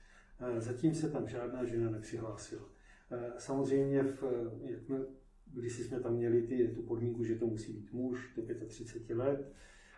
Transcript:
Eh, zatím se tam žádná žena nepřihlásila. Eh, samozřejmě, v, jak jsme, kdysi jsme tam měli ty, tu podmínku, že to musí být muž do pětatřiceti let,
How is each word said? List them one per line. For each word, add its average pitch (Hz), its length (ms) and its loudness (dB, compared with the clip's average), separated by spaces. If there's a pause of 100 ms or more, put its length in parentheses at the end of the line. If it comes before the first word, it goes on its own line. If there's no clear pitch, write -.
(400)
Eh, 123 200 0
zatím 123 340 2
se 156 160 0
tam 113 180 0
žádná 123 360 -4
žena 113 260 2
nepřihlásila. 107 760 -6 (420)
Eh, 120 280 -4
samozřejmě, 139 640 4
v, 135 200 0 (400)
jak 123 180 -6
jsme, 135 180 -2 (480)
kdysi 117 380 -6
jsme 120 160 -4
tam 117 140 0
měli 117 280 6
ty, 123 320 4
tu 110 80 -4
podmínku, 117 420 0
že 113 100 2
to 117 120 2
musí 107 260 -2
být 107 200 -10
muž 123 440 -2
do 113 60 -2
pětatřiceti 113 720 -6
let, 139 380 0 (460)